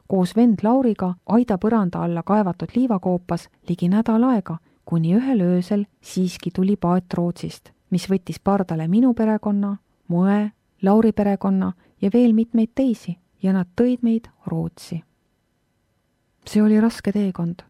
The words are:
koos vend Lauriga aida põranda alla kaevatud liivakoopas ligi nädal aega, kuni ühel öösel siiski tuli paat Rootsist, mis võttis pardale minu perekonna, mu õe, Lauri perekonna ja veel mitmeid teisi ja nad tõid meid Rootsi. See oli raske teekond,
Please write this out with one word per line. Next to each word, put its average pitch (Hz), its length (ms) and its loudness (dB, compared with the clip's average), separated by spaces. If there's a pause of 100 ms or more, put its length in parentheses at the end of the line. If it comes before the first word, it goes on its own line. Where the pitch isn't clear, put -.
koos 180 280 0
vend 226 280 4
Lauriga 214 520 0 (100)
aida 226 320 2
põranda 185 480 -2
alla 170 180 -4
kaevatud 190 520 -2
liivakoopas 185 760 -2 (200)
ligi 175 200 -2
nädal 220 340 2
aega, 214 340 0 (280)
kuni 165 320 0
ühel 254 240 0
öösel 180 440 0 (160)
siiski - 500 -4
tuli 190 260 0
paat 180 360 -2
Rootsist, - 600 -6 (160)
mis 180 200 -4
võttis 185 340 -4
pardale 180 440 -2
minu 233 260 2
perekonna, 208 640 -2 (300)
mu 175 200 0
õe, 208 240 0 (300)
Lauri 214 300 4
perekonna 196 600 -2 (280)
ja 196 120 0
veel 233 200 4
mitmeid 226 420 0
teisi 226 420 -2 (240)
ja 190 120 0
nad 180 220 -2
tõid 247 300 0
meid 226 240 -2 (160)
Rootsi. 165 560 -8 (1500)
See 208 160 2
oli 214 160 4
raske 226 320 0
teekond, 180 580 -4